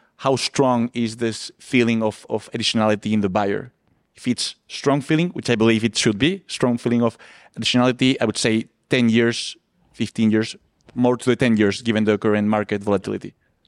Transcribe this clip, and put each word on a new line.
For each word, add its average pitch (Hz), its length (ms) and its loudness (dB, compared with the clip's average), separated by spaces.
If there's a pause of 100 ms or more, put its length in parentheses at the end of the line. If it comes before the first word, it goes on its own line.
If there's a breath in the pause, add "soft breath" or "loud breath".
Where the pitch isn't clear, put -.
(180)
how 135 180 0
strong 123 580 0
is 113 240 -4
this 117 400 -6
feeling 117 460 0
of, 107 260 -4
of 110 220 -6
additionality 107 640 0
in 107 80 2
the 101 80 0
buyer. 101 420 -2 (420)
If - 140 -10
it's - 280 -4 (120)
strong 143 320 0
feeling, 160 300 0
which 135 200 -10
I 120 60 2
believe 113 300 2
it 110 120 -2
should 107 200 0
be, 175 300 -2
strong 120 300 -2
feeling 120 260 0
of 113 140 -2 (420 loud breath)
additionality, 127 600 2
I 120 40 0
would 107 120 -2
say 113 300 0 (220)
ten 120 200 2
years, 117 480 0 (360)
fifteen 110 380 0
years, 110 240 0 (400)
more 123 220 2
to 123 120 -4
the 120 60 4
ten 117 220 2
years, 101 240 2
given 107 240 0
the 104 120 2
current 104 300 0
market 104 360 -2
volatility. 101 500 -4 (340)